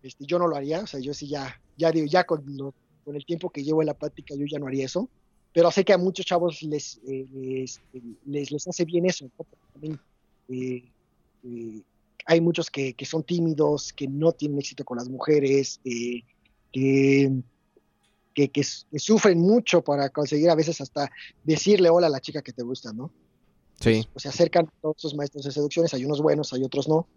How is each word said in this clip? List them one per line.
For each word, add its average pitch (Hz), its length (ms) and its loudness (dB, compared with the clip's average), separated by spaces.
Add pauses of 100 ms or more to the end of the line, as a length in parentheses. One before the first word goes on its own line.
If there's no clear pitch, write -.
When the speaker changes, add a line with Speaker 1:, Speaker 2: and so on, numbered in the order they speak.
Speaker 1:
Este, 135 240 -18
yo 175 140 0
no 175 80 2
lo 151 80 -2
haría, 147 240 -4
o 214 80 -10
sea, 143 100 -12
yo 135 160 -8
sí 143 140 -14
ya, 135 320 -8 (160)
ya 165 160 2
digo, 156 140 2
ya 175 180 4
con 151 200 -4 (120)
lo, 139 180 -10 (300)
con 147 100 -12
el 143 100 -10
tiempo 170 260 -6
que 143 120 -10
llevo 156 200 0
en 156 40 2
la 147 80 -2
práctica, 147 400 -12
yo 143 120 -4
ya 147 120 -6
no 143 80 -8
haría 135 200 -2
eso. 190 220 -4 (440)
Pero 170 180 6
sé 190 140 2
que 208 80 6
a 185 60 6
muchos 180 280 -2
chavos 170 380 0
les, 151 420 -6
eh, 135 260 -8
les, 131 480 -8 (460)
les, 143 240 -6
les 143 180 -6
hace 175 160 -2
bien 170 220 0
eso, 170 200 -2
¿no? 123 100 -18
Porque - 200 -18 (160)
también, 151 280 -10 (480)
eh, 127 360 -6 (600)
eh, 117 380 -12 (440)
hay 165 140 6
muchos 165 300 0
que, 135 240 -4
que - 120 -12
son 160 160 -4
tímidos, 156 680 0
que 139 160 -8
no 151 240 2
tienen 147 260 -4
éxito - 260 -8
con 120 140 -8
las 123 100 -10
mujeres, 139 760 2
eh, 120 380 -4 (500)
que, 135 680 4 (960)
que, 143 140 2
que - 140 -2
s-, - 280 -6
que 151 80 -6
sufren 202 420 4
mucho 202 420 4
para 143 280 0
conseguir 151 400 2
a 160 60 6
veces 156 240 0
hasta 139 280 -6 (360)
decirle 180 440 4
hola 170 200 6
a - 20 4
la 143 100 -2
chica 147 220 -8
que 123 100 -14
te 123 120 -8
gusta, 120 280 -8
¿no? 123 200 -10 (680)
Speaker 2:
Sí. 113 240 2 (100)
Speaker 1:
Pues, - 40 -18
o - 40 -14
se 143 80 -8
acercan 165 380 2
a - 40 -18 (120)
todos 156 160 -2
esos 147 160 -8
maestros 143 300 -8
de 139 80 -6
seducciones, 147 420 0
hay 127 100 -2
unos 143 160 -2
buenos, 151 320 2
hay 131 120 -2
otros 135 240 -2
no. 156 180 2 (100)